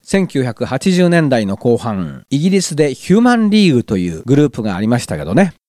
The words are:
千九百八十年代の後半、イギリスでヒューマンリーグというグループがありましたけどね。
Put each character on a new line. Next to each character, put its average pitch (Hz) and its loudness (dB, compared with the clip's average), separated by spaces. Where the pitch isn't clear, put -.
千 190 -2
九 135 -2
百 120 -6
八 139 -2
十 180 2
年 165 2
代 117 0
の 98 -4
後 120 2
半、 92 -6
イ 139 -2
ギ 165 0
リ 196 2
ス 165 -6
で 143 0
ヒ - -2
ュ 202 4
ー - 2
マ 240 4
ン 220 0
リ 202 4
ー 139 4
グ 117 2
と 107 -2
い 87 -2
う 80 -12
グ 127 2
ル 147 4
ー - 0
プ - -10
が 104 -4
あ 92 -4
り 110 -2
ま 120 2
し - -10
た 85 -6
け 73 -8
ど 82 -4
ね。 170 2